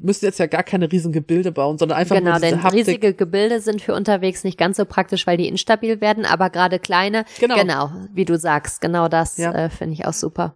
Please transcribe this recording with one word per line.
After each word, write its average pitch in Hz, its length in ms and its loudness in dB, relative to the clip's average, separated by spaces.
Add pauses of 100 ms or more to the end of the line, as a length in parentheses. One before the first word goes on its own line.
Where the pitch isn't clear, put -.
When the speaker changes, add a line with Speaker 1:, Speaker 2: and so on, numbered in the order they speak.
Speaker 1:
müssen 196 220 0
jetzt 190 120 0
ja - 100 2
gar 165 160 0
keine 180 280 -2
riesen 170 220 0
Gebilde 165 400 0
bauen, 147 240 0
sondern 160 200 0
einfach 180 200 2
Speaker 2:
Genau, 180 140 2
Speaker 1:
nur 170 100 2
diese 165 140 2
Speaker 2:
denn 170 80 -2
Speaker 1:
Haptik. 190 180 4
Speaker 2:
riesige 208 320 2
Gebilde 202 480 0
sind 208 200 -4
für 214 120 -4
unterwegs 190 500 0
nicht 185 140 -4
ganz 175 180 0
so 208 80 0
praktisch, - 420 -2
weil 175 120 2
die 175 100 0
instabil 214 540 0
werden. 214 240 0
Aber 180 240 2
gerade 180 280 2
kleine, 196 460 0 (160)
Speaker 1:
Genau. 240 160 2
Speaker 2:
genau, 151 340 2 (240)
wie 185 120 2
du 170 120 2
sagst, 156 440 -2
genau 170 260 0
das, 165 300 0
Speaker 1:
Ja. 170 160 -2
Speaker 2:
äh, 160 160 -2
finde 160 240 -6
ich 151 120 -8
auch - 60 -2
super. 160 440 -4